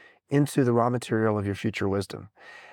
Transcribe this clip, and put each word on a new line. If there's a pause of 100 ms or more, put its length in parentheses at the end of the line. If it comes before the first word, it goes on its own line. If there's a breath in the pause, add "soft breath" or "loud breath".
(300 loud breath)
into
the
raw
material
of
your
future
wisdom. (440 loud breath)